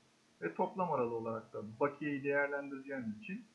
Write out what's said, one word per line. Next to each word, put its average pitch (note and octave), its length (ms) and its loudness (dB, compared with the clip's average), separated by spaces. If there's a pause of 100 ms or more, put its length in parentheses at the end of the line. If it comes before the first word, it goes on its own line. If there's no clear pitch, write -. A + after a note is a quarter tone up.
(420)
ve E3 120 0
toplam F#3+ 380 2
aralığı A#2+ 240 4
olarak A2+ 380 -4
da A2 260 -6
bakiyeyi C#3+ 440 2
değerlendireceğimiz C#3 920 0
için F#3+ 380 -8